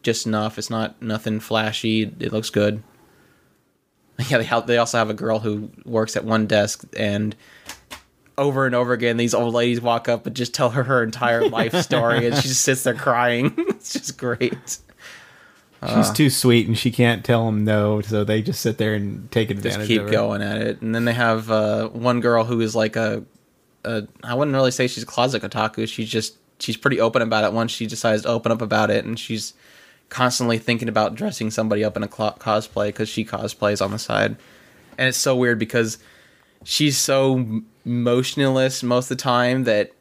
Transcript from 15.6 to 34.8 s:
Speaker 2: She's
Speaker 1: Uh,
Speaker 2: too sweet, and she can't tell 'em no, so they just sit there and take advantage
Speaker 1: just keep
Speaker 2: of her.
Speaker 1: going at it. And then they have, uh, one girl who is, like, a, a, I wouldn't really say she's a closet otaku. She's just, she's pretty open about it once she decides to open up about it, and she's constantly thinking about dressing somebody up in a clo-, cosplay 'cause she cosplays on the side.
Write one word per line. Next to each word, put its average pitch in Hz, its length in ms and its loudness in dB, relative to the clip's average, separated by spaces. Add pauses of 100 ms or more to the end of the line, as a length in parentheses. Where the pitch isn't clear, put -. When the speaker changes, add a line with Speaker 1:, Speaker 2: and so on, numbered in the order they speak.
Speaker 2:
She's 110 220 2
Speaker 1:
Uh, 107 40 -4
Speaker 2:
too 143 160 4
sweet, 120 380 4
and 113 100 0
she 120 140 0
can't 117 340 2
tell 113 220 2
'em 107 160 0
no, 107 380 2
so 104 220 0
they 107 200 0
just 131 180 -4
sit 113 160 -2
there 107 160 0
and 101 380 -6
take 113 180 0
advantage 101 300 -4
Speaker 1:
just 107 80 -4
keep 110 140 4
Speaker 2:
of 104 60 -6
her. 107 60 -2
Speaker 1:
going 107 300 0
at 104 180 -4
it. 110 220 -4
And 113 100 -2
then 117 120 0
they 117 80 2
have, 113 360 0
uh, 107 380 0
one 120 340 0
girl 117 220 4
who 117 180 0
is, 107 140 -2
like, 110 200 0
a, 107 280 -2 (600)
a, 113 180 -4 (200)
I 120 120 -4
wouldn't 143 180 0
really 131 160 4
say 127 160 0
she's 123 160 -4
a - 60 -10
closet 123 340 0
otaku. 110 460 -4
She's 110 220 -6
just, 110 260 -4 (240)
she's - 180 -6
pretty 135 240 2
open 113 220 2
about 110 220 2
it 98 80 0
once 113 180 0
she 113 160 -6
decides 110 360 0
to - 60 -2
open 117 220 0
up 113 100 0
about 107 300 2
it, 107 140 0
and 110 120 -6
she's - 380 -8 (540)
constantly 123 500 2
thinking 113 300 -2
about 107 260 0
dressing 107 340 -4
somebody 107 340 0
up 104 140 -2
in 104 60 -2
a 104 40 -4
clo-, 107 300 -4
cosplay 107 560 -2
'cause 110 160 -4
she 110 160 -4
cosplays 104 580 -2
on 98 80 0
the 107 60 -6
side. 107 380 0 (640)